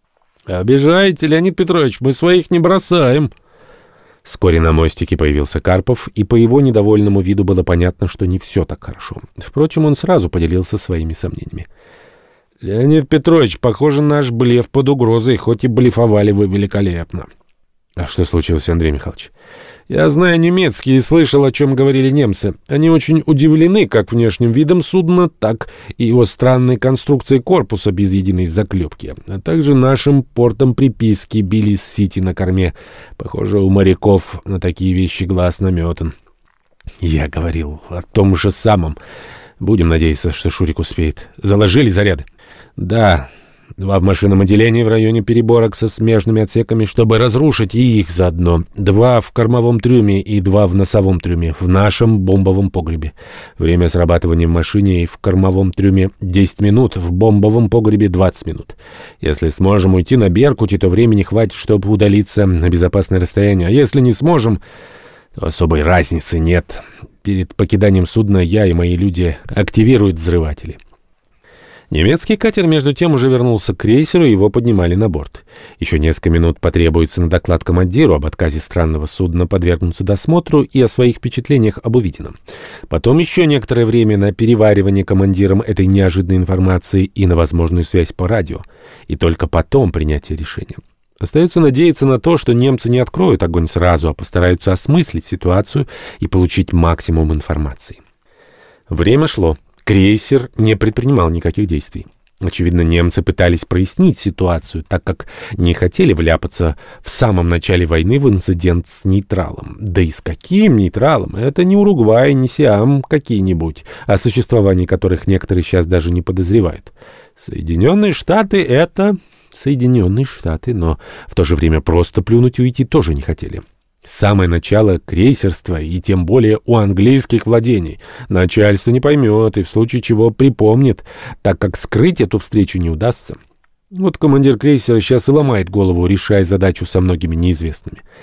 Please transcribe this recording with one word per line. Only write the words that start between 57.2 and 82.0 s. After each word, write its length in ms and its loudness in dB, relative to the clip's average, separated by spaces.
погребе 400 2
двадцать 380 -2
минут. 280 -12
Если 280 -2
сможем 440 2
уйти 240 2
на 120 4
Беркуте, 500 0
то 100 0
времени 320 2
хватит, 320 -2
чтобы 380 -2
удалиться 560 2
на 220 0
безопасное 500 0
расстояние. 480 0
А 40 0
если 300 2
не 120 2
сможем, 480 0
то 100 -10
особой 380 -2
разницы 560 -2
нет. 420 -2
Перед 340 -6
покиданием 520 2
судна 320 0
я 260 0
и 80 2
мои 240 0
люди 480 -2
активируют 720 2
взрыватели". 640 -4
Немецкий 480 0
катер, 280 -2
между 280 0
тем, 200 0
уже 160 2
вернулся 460 0
к 60 -10
крейсеру, 440 2
и 60 4
его 180 2
поднимали 460 0
на 140 0
борт. 340 -8
Еще 180 -4
несколько 340 0
минут 280 0
потребуется 640 0
на 80 0
доклад 340 -2
командиру 520 2
об 100 -4
отказе 340 -4
странного 460 -4
судна 400 -2
подвергнуться 580 -2
досмотру 600 0
и 180 -2
о 60 4
своих 300 0
впечатлениях 640 -2
об 120 -2
увиденном. 420 -4